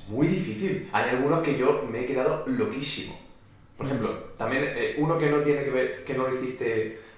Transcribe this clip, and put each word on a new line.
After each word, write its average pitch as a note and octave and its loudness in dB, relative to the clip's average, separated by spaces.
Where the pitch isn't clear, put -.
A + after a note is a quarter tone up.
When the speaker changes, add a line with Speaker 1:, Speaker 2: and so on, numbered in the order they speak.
Speaker 1:
muy B2+ 2
difícil. - -2
Hay A#2+ 2
algunos C#3+ 2
que C#3+ 0
yo B2+ 4
me A2+ -4
he B2 -2
quedado C3 2
loquísimo. A2+ -2
Por - -6
Speaker 2:
Mm. C3 -4
Speaker 1:
ejemplo, A#2+ -2
también, B2+ 0
eh, A2+ -2
uno D#3+ 2
que D3+ 2
no D3 4
tiene C#3+ 2
que B2+ -2
ver, B2+ 0
que C#3 -4
no C3 0
lo B2+ 0
hiciste, A2+ -2